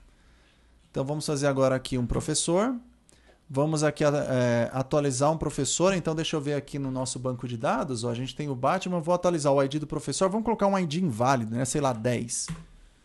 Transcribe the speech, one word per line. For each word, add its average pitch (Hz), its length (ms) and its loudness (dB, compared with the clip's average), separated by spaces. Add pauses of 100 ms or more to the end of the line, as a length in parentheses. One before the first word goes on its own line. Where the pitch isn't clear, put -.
(880)
Então, 139 140 -4
vamos 147 220 -4
fazer 143 220 0
agora 131 280 4
aqui 127 220 -4
um 120 100 0
professor. 170 680 0 (800)
Vamos 151 300 2
aqui, 147 220 2
é, 123 680 2
atualizar 143 580 2
um 160 80 2
professor. 156 560 0
Então, 160 220 -2
deixa 160 220 -2
eu 147 40 -4
ver 143 120 -2
aqui 143 260 -6
no 135 100 -4
nosso 131 300 -4
banco 127 260 -4
de 123 120 -6
dados. 131 480 -2
Ó, 120 40 -2
a 120 40 -2
gente 127 200 -6
tem 151 140 -6
o 139 80 -4
Batman. 175 460 0
Vou 165 120 0
atualizar 170 380 2
o 139 100 6
I 135 60 4
D 147 120 -4
do 147 80 -8
professor. 156 420 0
Vamos 214 160 -2
colocar 214 220 2
um 196 120 2
I 185 60 0
D 156 160 -2
inválido, 123 520 2
né? 123 120 -2
Sei 147 160 -2
lá, 135 100 2
dez. 120 560 -2 (580)